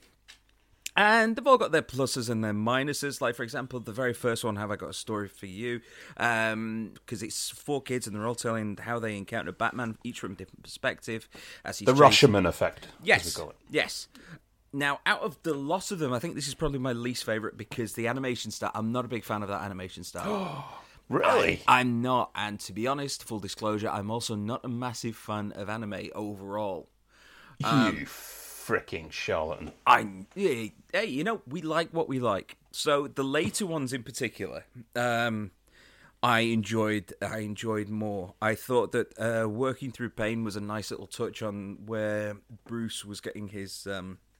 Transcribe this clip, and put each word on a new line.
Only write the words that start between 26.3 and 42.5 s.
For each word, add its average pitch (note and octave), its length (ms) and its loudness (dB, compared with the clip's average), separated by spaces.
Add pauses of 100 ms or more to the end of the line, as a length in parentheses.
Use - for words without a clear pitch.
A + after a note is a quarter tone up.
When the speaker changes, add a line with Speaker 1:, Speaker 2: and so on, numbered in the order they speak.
Speaker 2:
You - 100 -2
Speaker 1:
Um, A2 280 4 (100)
Speaker 2:
fricking - 1080 -4
charlatan. D#2+ 600 -2 (160)
Speaker 1:
I, A#2+ 200 10 (280)
hey, B2+ 400 0 (180)
hey, G3+ 140 2
you D3+ 160 -2
know, A3 240 -2
we D3+ 160 -6
like D#3 280 0
what D#3+ 160 0
we C3 120 -2
like. G#2+ 380 0 (140)
So C#3+ 360 2
the C3+ 160 -2
later D#3+ 420 0
ones D#3 260 -2
in B2+ 120 -4
particular, G2+ 640 -6 (300)
um, A#2 540 2 (720)
I A#2 200 8
enjoyed, A2 720 2 (120)
I G2+ 160 -4
enjoyed G#2+ 500 -2
more. G#2 500 -4
I G#2+ 140 2
thought A2+ 380 2
that, A#2 280 2
uh, A2+ 300 2
Working B2+ 420 -2
Through A2+ 200 -6
Pain A2+ 320 -2
was G#2 120 -4
a G#2+ 60 -4
nice G#2 300 -6
little G2+ 160 -10
touch - 340 -4
on G2+ 460 -6
where G#2+ 500 -2 (300)